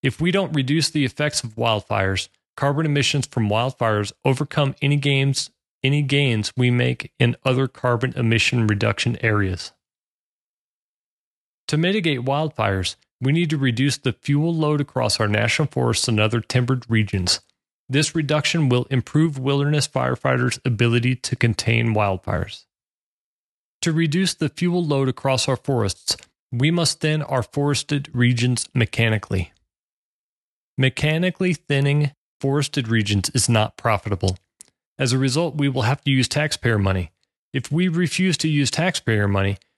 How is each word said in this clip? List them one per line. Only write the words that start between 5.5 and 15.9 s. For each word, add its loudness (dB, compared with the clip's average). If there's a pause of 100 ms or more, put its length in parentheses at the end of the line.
any 2
gains 0
we 2
make -2
in 0
other 0
carbon -2
emission 2
reduction 0
areas. 0 (2000)
To 0
mitigate 0
wildfires, -2 (240)
we 0
need 0
to -2
reduce 0
the -2
fuel 0
load 0
across -2
our 0
national 0
forests 0